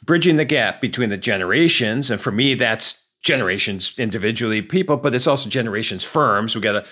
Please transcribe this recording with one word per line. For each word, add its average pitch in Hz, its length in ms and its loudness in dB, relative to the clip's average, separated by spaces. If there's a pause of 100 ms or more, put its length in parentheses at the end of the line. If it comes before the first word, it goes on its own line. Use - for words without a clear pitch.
bridging 165 340 4
the 151 80 2
gap 127 360 0
between 120 280 -2
the 101 80 -4
generations. 117 920 0
And 104 100 -2
for - 120 -4
me, 131 240 2
that's - 480 0 (200)
generations 98 760 -2
individually, 110 640 -2
people, 170 340 0
but 135 180 -2
it's 123 140 0
also 135 220 0
generations 110 560 -4
firms. 113 500 0
We 110 60 -6
got 104 140 0
a 101 160 -2